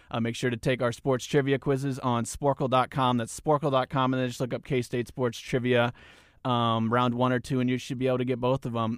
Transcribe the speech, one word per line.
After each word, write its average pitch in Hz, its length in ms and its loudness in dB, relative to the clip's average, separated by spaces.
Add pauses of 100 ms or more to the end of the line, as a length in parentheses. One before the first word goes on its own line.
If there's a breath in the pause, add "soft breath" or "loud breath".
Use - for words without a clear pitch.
(100)
Uh, 120 100 -4
make 117 160 -2
sure 127 140 -2
to 120 80 -2
take 127 240 0
our 120 100 0
sports 131 320 -2
trivia 139 340 2
quizzes 135 420 -2
on 117 260 0
sporkle 139 420 -2
dot 127 220 2
com. 127 260 2
That's 117 220 -4
sporkle 147 340 2
dot 131 160 2
com, 131 260 0
and 131 80 0
then 127 60 -2
just 120 120 -10
look 127 140 -2
up 117 100 -8
K-State 123 440 -2
Sports 123 300 -4
Trivia. 120 540 2 (520 loud breath)
Um, 117 460 2
round 123 240 4
one 127 180 2
or 123 80 0
two, 131 200 -4
and 123 80 0
you 127 100 0
should 123 200 -8
be 131 80 -2
able 127 120 2
to 127 60 -2
get 123 160 -2
both 127 240 0
of 120 100 -6
'em. 113 240 -2